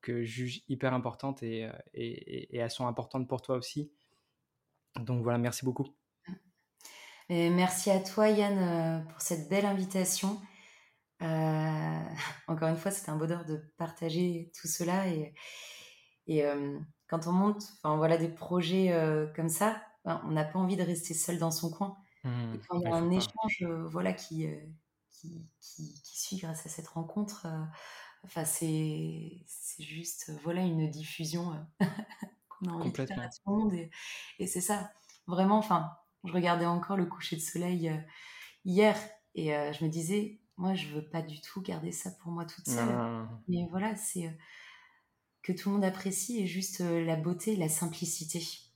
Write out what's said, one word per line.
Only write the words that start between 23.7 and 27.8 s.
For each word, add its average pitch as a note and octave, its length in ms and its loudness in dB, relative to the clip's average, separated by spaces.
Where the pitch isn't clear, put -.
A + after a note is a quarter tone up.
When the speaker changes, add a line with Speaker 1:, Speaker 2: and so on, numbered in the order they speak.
Speaker 2:
voilà, F3+ 240 0
qui, D#3+ 340 -4
euh, D3+ 100 -4
qui, E3 360 -16
qui, D3+ 420 -14
qui - 180 -14
suit - 160 -6
grâce D#3+ 300 -8
à - 20 -12
cette D#3+ 200 -10
rencontre, G#3 580 -6
euh, D#3+ 180 -4